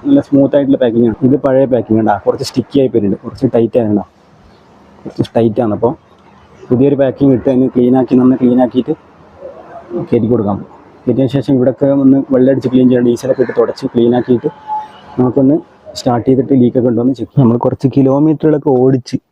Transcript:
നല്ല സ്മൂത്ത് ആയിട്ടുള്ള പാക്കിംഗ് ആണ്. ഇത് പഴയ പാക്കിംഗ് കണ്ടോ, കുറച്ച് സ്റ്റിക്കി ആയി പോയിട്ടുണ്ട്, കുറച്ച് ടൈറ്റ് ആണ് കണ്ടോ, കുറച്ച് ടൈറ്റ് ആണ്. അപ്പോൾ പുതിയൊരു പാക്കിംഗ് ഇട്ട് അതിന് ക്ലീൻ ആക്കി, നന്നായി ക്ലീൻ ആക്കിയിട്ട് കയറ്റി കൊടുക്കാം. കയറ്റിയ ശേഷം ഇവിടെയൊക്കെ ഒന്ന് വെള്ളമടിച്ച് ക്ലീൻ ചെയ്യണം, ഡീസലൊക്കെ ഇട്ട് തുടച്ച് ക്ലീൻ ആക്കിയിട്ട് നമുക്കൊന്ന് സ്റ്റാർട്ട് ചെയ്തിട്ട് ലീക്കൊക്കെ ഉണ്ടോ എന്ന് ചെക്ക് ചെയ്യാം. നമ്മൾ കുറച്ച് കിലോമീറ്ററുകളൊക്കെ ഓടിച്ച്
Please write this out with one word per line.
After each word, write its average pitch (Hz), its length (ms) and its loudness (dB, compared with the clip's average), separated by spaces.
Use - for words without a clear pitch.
നല്ല 139 220 4
സ്മൂത്ത് 139 280 2
ആയിട്ടുള്ള 135 260 0
പാക്കിംഗ് 117 260 0
ആണ്. 107 80 -4
ഇത് 131 100 2
പഴയ 131 260 2
പാക്കിംഗ് 110 280 0
കണ്ടോ, 107 140 0
കുറച്ച് 117 240 -4
സ്റ്റിക്കി - 300 -4
ആയി 131 120 2
പോയിട്ടുണ്ട്, 104 320 -2
കുറച്ച് 113 220 -6
ടൈറ്റ് 117 240 0
ആണ് 110 100 -2
കണ്ടോ, 101 140 0
കുറച്ച് - 340 -8
ടൈറ്റ് 117 280 0
ആണ്. 104 140 -4
അപ്പോൾ 117 140 0
പുതിയൊരു 131 340 0
പാക്കിംഗ് 135 340 0
ഇട്ട് 117 160 -4
അതിന് 127 220 0
ക്ലീൻ 123 260 2
ആക്കി, 127 200 -2
നന്നായി 127 220 2
ക്ലീൻ 123 240 2
ആക്കിയിട്ട് 131 280 -4
കയറ്റി 107 240 0
കൊടുക്കാം. 104 240 -2
കയറ്റിയ 123 340 0
ശേഷം 139 220 -2
ഇവിടെയൊക്കെ 127 280 0
ഒന്ന് 135 160 4
വെള്ളമടിച്ച് 127 380 2
ക്ലീൻ 127 180 4
ചെയ്യണം, 120 200 2
ഡീസലൊക്കെ 123 340 -2
ഇട്ട് 113 160 -8
തുടച്ച് 113 240 -2
ക്ലീൻ 120 240 0
ആക്കിയിട്ട് 123 300 -2
നമുക്കൊന്ന് 135 380 2
സ്റ്റാർട്ട് 120 300 -2
ചെയ്തിട്ട് 131 320 0
ലീക്കൊക്കെ 123 300 0
ഉണ്ടോ 113 140 -2
എന്ന് 135 160 -2
ചെക്ക് - 100 -12
ചെയ്യാം. 143 140 0
നമ്മൾ 117 200 2
കുറച്ച് 131 320 -2
കിലോമീറ്ററുകളൊക്കെ 143 720 0
ഓടിച്ച് 131 340 -2